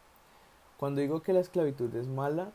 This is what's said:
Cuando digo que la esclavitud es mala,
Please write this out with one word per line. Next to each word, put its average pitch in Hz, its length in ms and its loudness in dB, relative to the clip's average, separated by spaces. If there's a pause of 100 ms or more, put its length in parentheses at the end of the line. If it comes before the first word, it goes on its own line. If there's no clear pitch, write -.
(760)
Cuando 143 240 -2
digo 156 220 0
que - 100 2
la 180 60 6
esclavitud 139 560 0
es 123 120 -4
mala, 147 460 -2